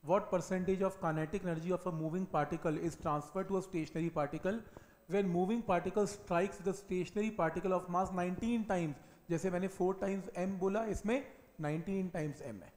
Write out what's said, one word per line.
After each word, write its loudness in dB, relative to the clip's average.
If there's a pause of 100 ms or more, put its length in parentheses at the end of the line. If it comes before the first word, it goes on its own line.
What 4
percentage 0
of 0
kinetic 0
energy -2
of -4
a 0
moving -2
particle 0
is -2
transferred -2
to 2
a 2
stationary -2
particle 0 (500)
when 2
moving 2
particle 2
strikes 0
the 0
stationary -2
particle 0
of -2
mass 2
nineteen 0
times? 2 (340)
जैसे 2
मैंने 0
फ़ोर 2
टाइम्स 0 (100)
M 0
बोला, 2
इसमें 0 (440)
नाइनटीन 0
टाइम्स -4
M -8
है। -20